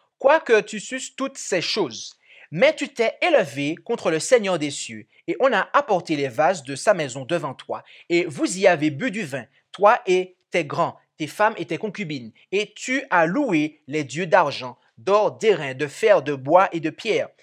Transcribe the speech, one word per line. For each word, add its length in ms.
quoique 420
tu 200
susses 340
toutes 240
ces 220
choses. 580
Mais 240
tu 180
t'es 280
élevé 560
contre 340
le 100
Seigneur 380
des 120
cieux, 360
et 140
on 120
a 200
apporté 440
les 120
vases 340
de 120
sa 200
maison 300
devant 300
toi, 300
et 160
vous 340
y 80
avez 240
bu 200
du 140
vin, 220
toi 340
et 300
tes 140
grands, 340
tes 80
femmes 320
et 80
tes 120
concubines, 540
et 220
tu 360
as 160
loué 600
les 180
dieux 220
d'argent, 520
d'or, 400
d'airain, 380
de 120
fer, 360
de 120
bois 380
et 80
de 100
pierre, 380